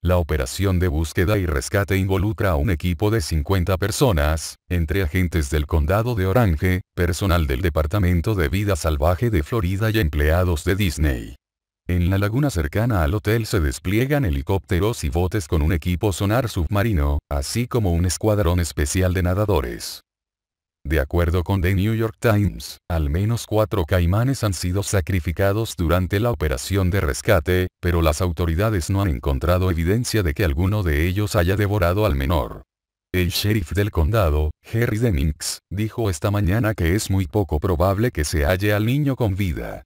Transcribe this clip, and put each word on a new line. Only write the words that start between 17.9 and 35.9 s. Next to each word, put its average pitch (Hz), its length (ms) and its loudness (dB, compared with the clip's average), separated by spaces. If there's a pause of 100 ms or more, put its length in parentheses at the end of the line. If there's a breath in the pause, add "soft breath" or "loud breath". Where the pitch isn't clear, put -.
un 85 140 2
escuadrón 90 540 0
especial 90 520 0
de 90 120 0
nadadores. 87 760 -2 (840)
De 73 140 0
acuerdo 85 420 0
con 98 180 0
The 90 140 2
New 98 200 0
York 110 260 -2
Times, 104 580 0 (100)
al 80 220 0
menos 104 360 0
cuatro 107 380 0
caimanes 101 600 2
han 101 100 0
sido 90 300 -2
sacrificados 98 920 0
durante 90 440 2
la 120 100 0
operación 85 580 -2
de 95 120 0
rescate, 90 680 0 (140)
pero 87 200 2
las 78 220 2
autoridades 87 680 0
no 98 140 0
han 101 60 0
encontrado 76 600 0
evidencia 95 540 0
de 78 120 0
que 107 100 0
alguno 92 400 0
de 78 240 2
ellos 101 260 -2
haya 92 220 2
devorado 98 500 2
al 80 80 2
menor. 67 480 -2 (500)
El 90 180 0
sheriff 104 420 -2
del 101 180 0
condado, 78 640 2 (200)
Harry 113 260 0
Dennings, 82 600 0 (100)
dijo 107 420 -2